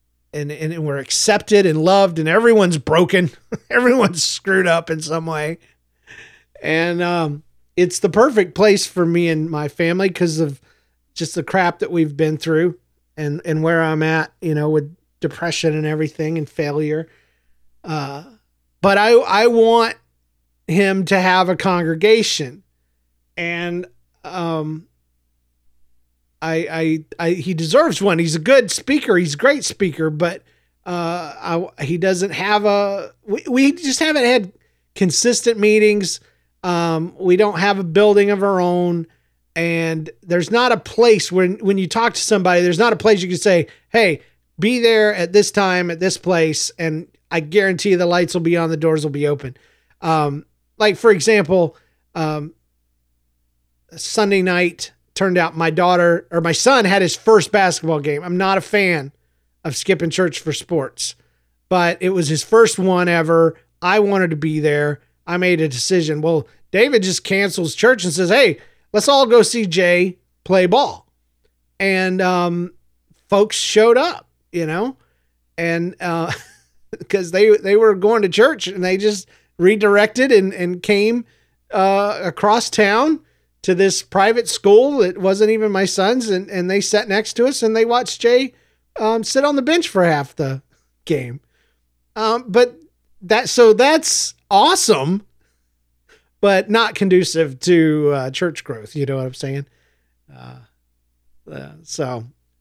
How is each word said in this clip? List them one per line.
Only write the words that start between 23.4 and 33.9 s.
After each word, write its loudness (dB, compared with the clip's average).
um, -8
I, -4
I, -2
I, 0
he -4
deserves -4
one. 0
He's -4
a -6
good 2
speaker. -2
He's -2
a -10
great 0
speaker, -4
but, -6
uh, -8
I, -10
he -4
doesn't -2
have 0
a, -2
we, -6
we 2
just -6